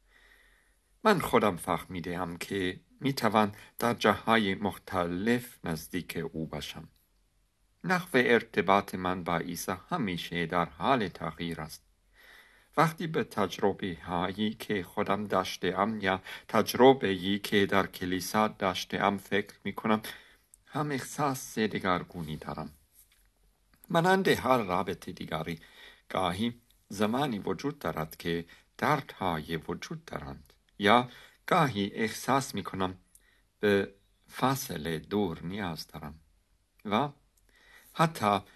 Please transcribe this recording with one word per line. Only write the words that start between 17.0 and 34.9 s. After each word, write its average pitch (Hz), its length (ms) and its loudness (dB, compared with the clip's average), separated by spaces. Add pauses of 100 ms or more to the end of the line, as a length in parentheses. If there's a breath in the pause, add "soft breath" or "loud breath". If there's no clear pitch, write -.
که 101 260 2
در 92 220 2
کلیسا 92 600 -2
داشته‌ام 101 720 -2
فکر 101 360 -2 (100)
می‌کنم، 107 380 0 (640 loud breath)
هم 147 260 -4
احساس 131 680 -4
دگرگونی 87 800 -2
دارم. 73 360 -10 (1160)
مانند 185 380 4
هر 127 300 4
رابطه 92 540 -2
دیگری، 80 480 -8 (500 loud breath)
گاهی 92 520 -2 (280)
زمانی 107 500 0
وجود 101 400 -4
دارد 80 360 -6
که 85 300 -4 (320 loud breath)
دردهای 87 800 -2
وجود - 480 -8
دارند 69 480 -12 (260)
یا 117 300 6 (380 loud breath)
گاهی 113 460 2
احساس 123 640 -2
می‌کنم 92 420 -4 (640 soft breath)
به 101 360 2 (320)
فاصله 82 720 -2